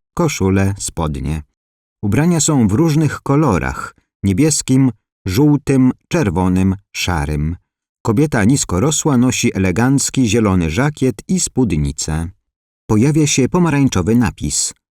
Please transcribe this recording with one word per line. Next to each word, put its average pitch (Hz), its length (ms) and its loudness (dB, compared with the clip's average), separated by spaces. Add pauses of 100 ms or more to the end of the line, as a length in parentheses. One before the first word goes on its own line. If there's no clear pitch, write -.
(140)
koszule, 98 640 0
spodnie. 76 640 -6 (600)
Ubrania 151 380 0
są 139 280 2
w 90 40 0
różnych 151 480 0
kolorach: 110 760 -2 (280)
niebieskim, 131 680 2 (360)
żółtym, 135 680 2 (160)
czerwonym, 92 680 0 (160)
szarym. 76 640 -4 (480)
Kobieta 120 400 0
niskorosła 131 720 0
nosi 120 400 0
elegancki 117 720 0
zielony 92 420 0
żakiet 131 440 -2 (140)
i 185 120 -2
spódnicę. 80 880 -4 (560)
Pojawia 147 400 2
się 135 220 0
pomarańczowy 139 680 0
napis: - 600 -2 (160)